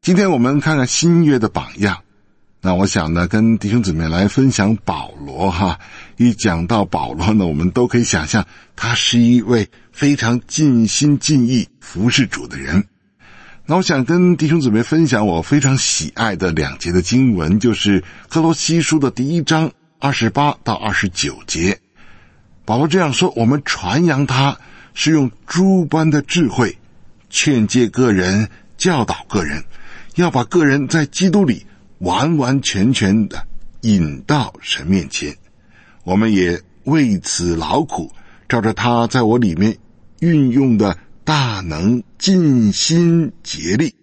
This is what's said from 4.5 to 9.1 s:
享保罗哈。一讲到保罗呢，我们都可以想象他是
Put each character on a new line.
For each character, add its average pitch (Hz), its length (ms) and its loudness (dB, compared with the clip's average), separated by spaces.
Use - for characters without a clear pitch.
享 110 280 0
保 - 340 -8
罗 76 400 -6
哈。 87 280 -2
一 120 160 4
讲 87 320 -2
到 104 180 0
保 73 300 -6
罗 87 180 -2
呢， 104 140 2
我 82 80 -2
们 80 160 0
都 123 160 0
可 120 140 0
以 120 40 2
想 80 220 -2
象 95 220 -2
他 117 200 -4
是 - 240 0